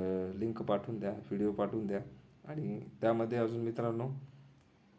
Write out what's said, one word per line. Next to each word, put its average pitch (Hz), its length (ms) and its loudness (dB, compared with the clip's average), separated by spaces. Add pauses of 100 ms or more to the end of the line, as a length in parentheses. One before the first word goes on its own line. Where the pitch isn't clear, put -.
(360)
लिंक 113 260 0
पाठवून 107 380 0
द्या, 98 120 -2
व्हिडिओ 104 400 0
पाठवून 104 360 0
द्या. 98 120 0 (480)
आणि 120 340 -4 (200)
त्यामध्ये 113 360 4
अजून 117 240 2
मित्रांनो, 117 480 0 (880)